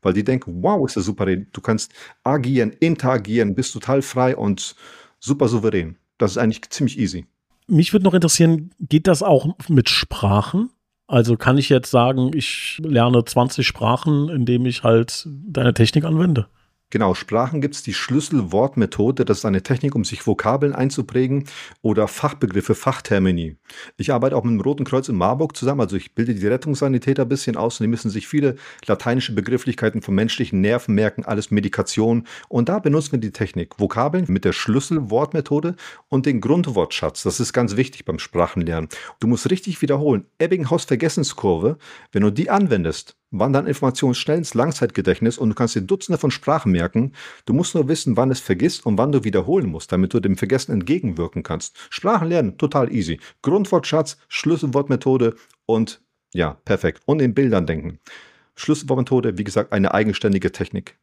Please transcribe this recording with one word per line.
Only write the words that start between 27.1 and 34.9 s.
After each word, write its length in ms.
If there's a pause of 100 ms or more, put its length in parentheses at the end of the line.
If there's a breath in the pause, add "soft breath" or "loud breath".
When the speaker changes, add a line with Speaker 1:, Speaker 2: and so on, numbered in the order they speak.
Speaker 1:
ein 40
bisschen 300
aus 220
und 60
die 40
müssen 220
sich 160
viele 280 (300 loud breath)
lateinische 480
Begrifflichkeiten 680
von 100
menschlichen 480
Nerven 320
merken, 320
alles 240
Medikation. 760 (220 loud breath)
Und 200
da 80
benutzen 360
wir 60
die 120
Technik, 480
Vokabeln 480
mit 180
der 80
Schlüsselwortmethode 1200 (320 loud breath)